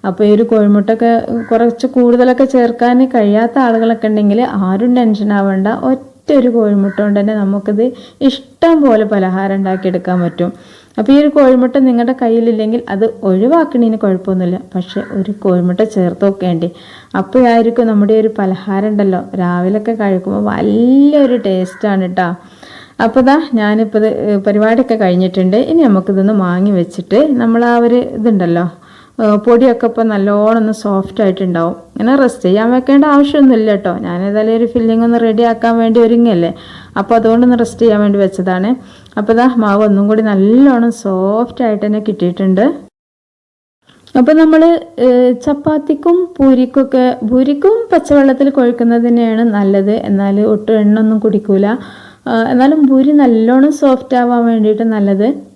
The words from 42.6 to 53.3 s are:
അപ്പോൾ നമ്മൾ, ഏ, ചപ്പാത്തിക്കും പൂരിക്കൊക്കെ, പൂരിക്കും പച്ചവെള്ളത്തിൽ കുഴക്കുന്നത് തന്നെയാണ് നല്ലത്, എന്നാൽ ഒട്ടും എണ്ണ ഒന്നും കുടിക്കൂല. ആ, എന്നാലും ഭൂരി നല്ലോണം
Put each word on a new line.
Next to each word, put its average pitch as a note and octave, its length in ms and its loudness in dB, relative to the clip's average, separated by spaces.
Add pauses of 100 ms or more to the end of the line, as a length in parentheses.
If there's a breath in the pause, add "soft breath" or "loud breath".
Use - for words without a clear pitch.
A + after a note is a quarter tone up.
അപ്പോൾ C4+ 220 4
നമ്മൾ, D#4 200 4 (440)
ഏ, - 20 4 (380)
ചപ്പാത്തിക്കും D4 720 -2 (200)
പൂരിക്കൊക്കെ, C4 680 2 (240)
പൂരിക്കും C#4+ 460 2 (160)
പച്ചവെള്ളത്തിൽ C#4 680 2
കുഴക്കുന്നത് A#3+ 500 0
തന്നെയാണ് A#3 380 0 (120)
നല്ലത്, G3 380 0 (140)
എന്നാൽ G3 300 0 (140)
ഒട്ടും G#3+ 280 -2
എണ്ണ G#3 220 2
ഒന്നും A3 220 0
കുടിക്കൂല. G3+ 420 0 (580 loud breath)
ആ, A#3 80 -4 (180)
എന്നാലും C#4 280 2 (100)
ഭൂരി C4+ 320 2
നല്ലോണം B3 580 2